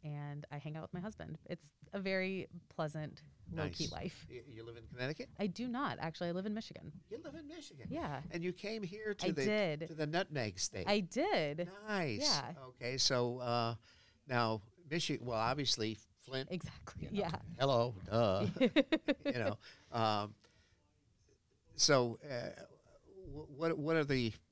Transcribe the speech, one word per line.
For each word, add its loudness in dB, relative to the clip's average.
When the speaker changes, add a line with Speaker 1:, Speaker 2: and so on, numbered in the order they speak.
Speaker 1:
and -6
I -8
hang -6
out -6
with -12
my -6
husband. -8
It's -8
a -4
very 0
pleasant, -4
low-key -2
Speaker 2:
Nice. -4
Speaker 1:
life. -8
Speaker 2:
Y-, -12
you -14
live -12
in -16
Connecticut? -4
Speaker 1:
I 0
do -4
not, -2
actually. -2
I 0
live -2
in -2
Michigan. -10
Speaker 2:
You -10
live -10
in -12
Michigan? -14
Speaker 1:
Yeah. -4
Speaker 2:
And -4
you -2
came -6
here -6
to -2
Speaker 1:
I 4
Speaker 2:
the, 2
Speaker 1:
did. 2
Speaker 2:
to -8
the -2
Nutmeg 0
State? -2
Speaker 1:
I 4
did. 0
Speaker 2:
Nice. 0
Speaker 1:
Yeah. 0
Speaker 2:
Okay, -4
so, 4
uh, 2
now, 4
Michi-, 0
well, -2
obviously, 2
Flint. -4
Speaker 1:
Exactly, -8
Speaker 2:
You -
know, 0
Speaker 1:
yeah. -2
Speaker 2:
hello, 4
duh. 6
Speaker 1:
<laughs> 2
Speaker 2:
You 0
know, 0
um, 4
so, 6
uh, -6
wh-, -10
what, 2
what 2
are 6
the 4